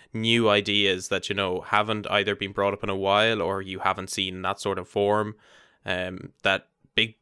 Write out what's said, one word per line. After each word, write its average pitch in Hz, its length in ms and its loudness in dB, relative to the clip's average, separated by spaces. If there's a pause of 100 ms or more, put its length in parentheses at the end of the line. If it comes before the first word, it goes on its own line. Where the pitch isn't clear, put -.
(120)
new 113 380 4
ideas 101 580 2
that, 95 220 -2
you 98 40 -4
know, 92 280 -2
haven't 107 480 0
either 101 260 2
been - 160 -6
brought 101 220 0
up 101 100 -8
in 101 60 -2
a 98 40 -2
while 104 460 2
or 95 220 -2
you 95 160 -10
haven't 95 320 -2
seen 92 320 -4
that 92 180 -4
sort 98 180 -2
of 90 80 -8
form, 104 480 0 (520)
um, 92 560 -6
that 95 260 0 (260)
big, 110 280 0